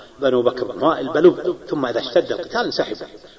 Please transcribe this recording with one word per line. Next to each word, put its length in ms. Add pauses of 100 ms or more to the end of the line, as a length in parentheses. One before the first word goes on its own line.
(200)
بنو 220
بكر 300
بن 120
وائل: 240
"بل 180
ابقوا، 280 (140)
ثم 180
إذا 140
اشتد 320
القتال 320
انسحبوا". 420 (320)